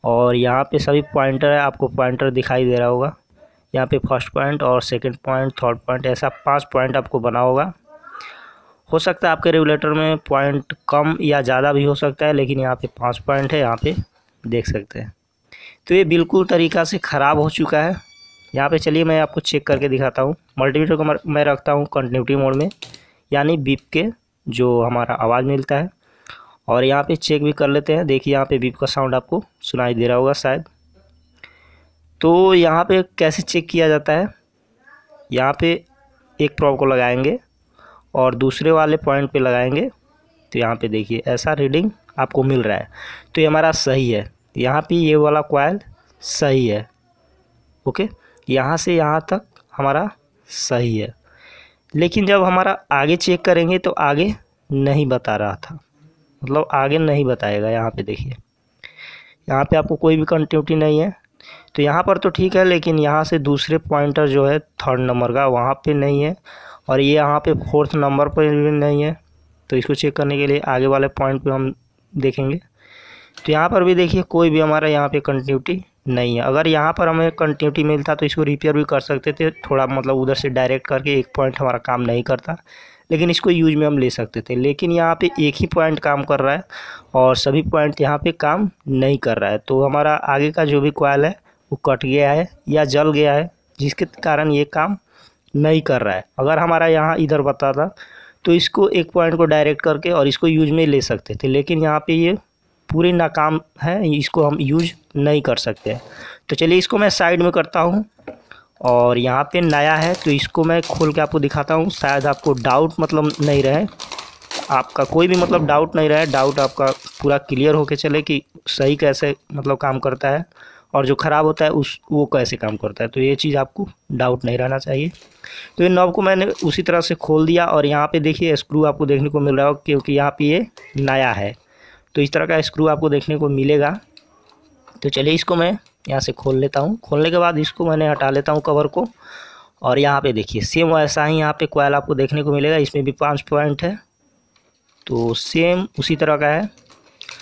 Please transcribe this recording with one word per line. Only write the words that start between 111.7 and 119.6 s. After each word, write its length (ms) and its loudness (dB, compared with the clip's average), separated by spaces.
हूँ, 180 0
शायद 360 -2
आपको 280 0
डाउट 440 2
मतलब 320 0
नहीं 220 2
रहे, 220 0
आपका 320 0
कोई 240 2
भी 80 2
मतलब 320 2
डाउट 280 2
नहीं 140 2
रहे, 160 2
डाउट 340 0
आपका 260 0
पूरा 180 2
क्लियर 360 0
होके 200 0
चले 260 -2
कि 200 -4
सही 260 2
कैसे 380 0
मतलब 240 -2